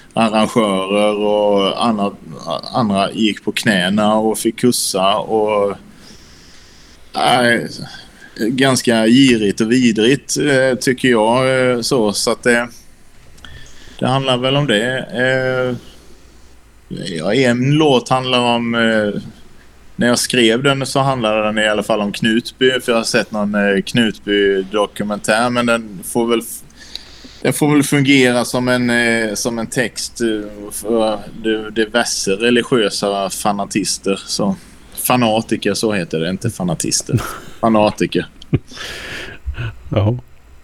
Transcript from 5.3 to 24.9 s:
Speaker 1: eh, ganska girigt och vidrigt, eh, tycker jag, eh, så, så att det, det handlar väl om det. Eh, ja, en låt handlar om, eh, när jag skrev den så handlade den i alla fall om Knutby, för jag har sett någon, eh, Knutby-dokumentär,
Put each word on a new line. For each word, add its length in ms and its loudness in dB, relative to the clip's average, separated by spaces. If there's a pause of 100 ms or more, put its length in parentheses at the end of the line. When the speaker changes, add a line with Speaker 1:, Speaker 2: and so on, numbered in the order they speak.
Speaker 1:
eh, 460 2 (760)
ganska 720 2
girigt 540 4
och 100 2
vidrigt, 640 2
eh, 420 2
tycker 300 0
jag, 640 2
eh, 100 -2
så, 320 0
så 180 -2
att 120 -4
det, 240 2 (1300)
det 80 0
handlar 300 2
väl 180 0
om 120 0
det. 320 0
Eh, 760 0 (1120)
ja, 440 -6
en 380 2
låt 380 2
handlar 300 0
om, 360 0
eh, 460 0 (720)
när 120 0
jag 120 2
skrev 440 2
den 220 0
så 140 -2
handlade 460 0
den 120 0
i 100 2
alla 160 0
fall 160 0
om 120 -2
Knutby, 680 0
för 100 -2
jag 80 4
har 40 -4
sett 280 0
någon, 240 -2
eh, 260 2
Knutby-dokumentär, 1700 0